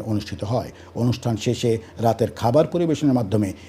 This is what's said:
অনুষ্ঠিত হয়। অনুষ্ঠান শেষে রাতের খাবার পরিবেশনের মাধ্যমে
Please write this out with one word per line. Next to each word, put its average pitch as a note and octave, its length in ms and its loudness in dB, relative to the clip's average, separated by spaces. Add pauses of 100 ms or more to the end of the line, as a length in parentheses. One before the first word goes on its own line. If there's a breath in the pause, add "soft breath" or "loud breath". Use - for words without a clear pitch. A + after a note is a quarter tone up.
(100)
অনুষ্ঠিত G2+ 340 -4
হয়। G2+ 260 -2 (240 loud breath)
অনুষ্ঠান A#2+ 420 0
শেষে B2 340 0 (300 loud breath)
রাতের A2 300 2 (100)
খাবার B2+ 260 4
পরিবেশনের D3+ 520 0
মাধ্যমে G#2+ 300 0 (200 loud breath)